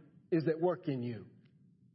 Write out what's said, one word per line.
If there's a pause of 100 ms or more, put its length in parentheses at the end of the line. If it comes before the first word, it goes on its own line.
(320)
is
at
work
in
you. (680)